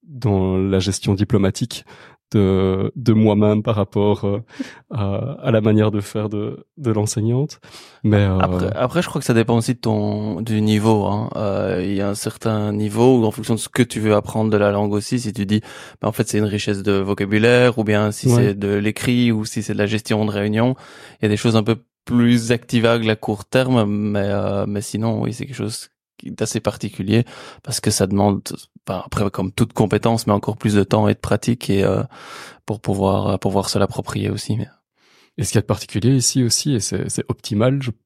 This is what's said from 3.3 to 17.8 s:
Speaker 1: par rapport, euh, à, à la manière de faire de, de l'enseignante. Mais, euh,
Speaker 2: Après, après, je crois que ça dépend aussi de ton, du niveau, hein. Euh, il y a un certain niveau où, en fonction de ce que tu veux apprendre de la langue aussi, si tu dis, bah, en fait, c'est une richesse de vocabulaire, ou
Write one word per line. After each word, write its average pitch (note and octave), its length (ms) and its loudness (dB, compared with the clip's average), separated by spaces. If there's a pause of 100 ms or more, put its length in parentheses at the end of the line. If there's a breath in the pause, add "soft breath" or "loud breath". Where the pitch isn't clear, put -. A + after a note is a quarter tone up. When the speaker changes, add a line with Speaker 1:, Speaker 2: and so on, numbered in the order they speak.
Speaker 1:
par A2 140 0
rapport, G#2 480 0
euh, G2+ 180 -4 (480 loud breath)
à, G2+ 260 -4 (260)
à - 80 -2
la A2 100 4
manière G#2+ 300 4
de G#2 100 -2
faire G#2+ 300 -6
de, G#2+ 340 -8 (140)
de C3+ 120 -2
l'enseignante. A2 720 -2 (440 loud breath)
Mais, G#2 180 4
euh, F#2+ 160 2
Speaker 2:
Après, F2+ 360 0
après, B2+ 280 0
je - 60 -4
crois - 120 -4
que - 60 -8
ça B2 80 -6
dépend A2+ 240 2
aussi A#2 160 -2
de A2+ 60 -14
ton, G#2 600 -2
du A2 220 -2
niveau, G#2+ 420 4
hein. G2+ 320 -2
Euh, G2 480 -2
il G2 100 -2
y G2 60 -2
a G2+ 80 -2
un G2+ 60 -2
certain G#2+ 580 -4
niveau G#2+ 480 4
où, A2 60 4
en G#2+ 60 2
fonction A2+ 220 -4
de G#2+ 40 -4
ce - 100 -8
que - 140 2
tu A#2 180 -2
veux G#2+ 140 4
apprendre A2 360 0
de G#2+ 60 2
la G2+ 140 4
langue G2+ 240 0
aussi, G#2+ 260 -2
si A2 140 -6
tu G#2+ 100 -2
dis, G#2+ 160 0 (400 loud breath)
bah, G#2+ 80 0
en G#2 40 -2
fait, A2 140 -2
c'est - 120 -2
une G#2+ 60 2
richesse G2+ 380 -4
de G2+ 100 0
vocabulaire, G#2+ 880 2
ou A2 60 0